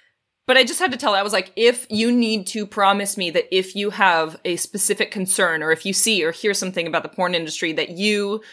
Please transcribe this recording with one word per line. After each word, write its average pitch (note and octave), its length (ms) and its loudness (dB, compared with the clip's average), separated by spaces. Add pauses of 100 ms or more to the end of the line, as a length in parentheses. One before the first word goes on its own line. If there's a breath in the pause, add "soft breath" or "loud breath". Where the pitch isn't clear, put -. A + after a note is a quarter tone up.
(480 soft breath)
But B3+ 100 4
I C4 60 6
just C#4+ 160 -2
had F4 120 2
to B3 60 -6
tell G#3 160 0
her, F#3+ 60 2
I G3 40 0
was G3+ 100 -2
like, - 220 -2
"If A#3+ 340 2
you A3 220 2
need A3 360 0
to G#3+ 180 -6
promise G3+ 520 2
me F3+ 140 -2
that E3+ 240 0
if F#3 200 0
you G3+ 160 -2
have E3+ 540 2
a F3 100 -2
specific - 560 -2
concern F#3 500 0
or D#3 100 0
if D#3+ 140 0
you G3 80 -2
see G3 300 2
or E3 80 0
hear G3+ 240 -2
something F#3 320 -4
about D#3+ 160 -2
the D#3+ 60 -12
porn F3+ 260 -2
industry E3 380 -4
that D#3 160 -4
you G3+ 520 -2 (120)